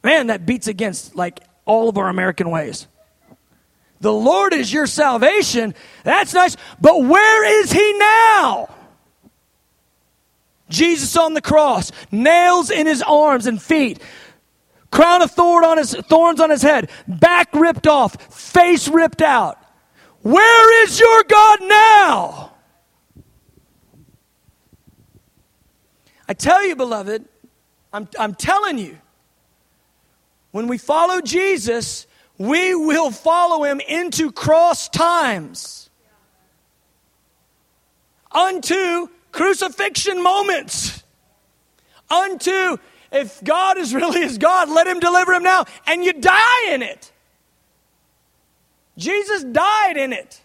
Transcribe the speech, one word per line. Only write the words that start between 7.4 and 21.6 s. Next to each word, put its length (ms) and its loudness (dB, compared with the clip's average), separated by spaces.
is 120 -4
he 240 2
now? 760 2
Jesus 480 -2
on 160 0
the 80 -4
cross, 500 0
nails 600 2
in 180 -2
his 140 -2
arms 460 0
and 140 -6
feet, 380 -2
crown 320 4
of 80 -2
thorn 340 4
on 120 2
his, 160 -4
thorns 460 2
on 120 2
his 100 0
head, 280 0
back 480 0
ripped 340 0
off, 460 -2
face 540 2
ripped 340 0
out. 360 0
Where 640 6
is 180 -2
your 220 6
God 400 6